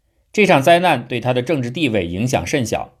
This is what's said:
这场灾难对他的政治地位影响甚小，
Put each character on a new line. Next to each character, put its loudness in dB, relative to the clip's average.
这 2
场 4
灾 6
难 0
对 -6
他 -2
的 -2
政 -2
治 -6
地 -2
位 0
影 -4
响 -2
甚 -2
小， -8